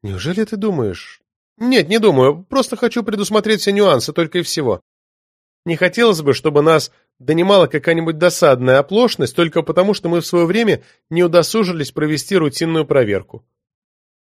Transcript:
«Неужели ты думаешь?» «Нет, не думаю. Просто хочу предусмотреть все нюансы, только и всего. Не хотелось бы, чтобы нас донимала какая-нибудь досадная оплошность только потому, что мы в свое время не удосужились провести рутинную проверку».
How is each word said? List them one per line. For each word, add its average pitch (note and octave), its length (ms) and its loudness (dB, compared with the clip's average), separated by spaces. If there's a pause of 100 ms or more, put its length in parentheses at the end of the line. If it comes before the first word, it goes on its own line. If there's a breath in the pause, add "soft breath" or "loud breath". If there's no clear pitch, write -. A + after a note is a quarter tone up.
«Неужели A#2+ 420 -4
ты G#3+ 120 -8
думаешь?» D3+ 680 -6 (360)
«Нет, A3+ 300 0
не A3 100 0
думаю. D3+ 460 2
Просто C4 320 -4
хочу A#3 260 -2
предусмотреть G#3 600 -2
все G3+ 100 -2
нюансы, F3 400 2
только E3+ 260 -4
и E3+ 40 -2
всего. B2+ 380 -4 (840)
Не E3+ 120 -4
хотелось F#3 440 0
бы, C#3 140 0
чтобы D3 260 0
нас D3+ 320 2 (260)
донимала E3+ 480 2
какая-нибудь E3 520 -2
досадная C3+ 600 2
оплошность F#3+ 560 0
только E3 280 0
потому, F3+ 320 0
что E3+ 160 -6
мы E3+ 100 0
в D#3 60 -10
свое F3 180 0
время G3 400 0 (240 soft breath)
не E3+ 160 0
удосужились F3 680 0
провести D#3 440 -4
рутинную D#3+ 480 -2
проверку». G#2+ 600 -2 (800)